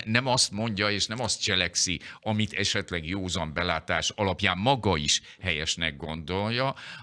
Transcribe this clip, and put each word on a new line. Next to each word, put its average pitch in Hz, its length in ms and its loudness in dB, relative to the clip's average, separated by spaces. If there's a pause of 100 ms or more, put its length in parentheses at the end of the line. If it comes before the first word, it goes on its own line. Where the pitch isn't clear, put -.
nem 120 220 2
azt 123 240 4
mondja 104 380 0
és 101 160 2
nem 113 140 -6
azt 110 220 0
cselekszi, 92 580 2 (220)
amit 107 320 0
esetleg 92 540 -2
józan 87 460 -2
belátás 85 600 0
alapján 95 420 2
maga 104 400 2
is 73 240 2 (200)
helyesnek 80 560 -2
gondolja, 95 800 -2 (280)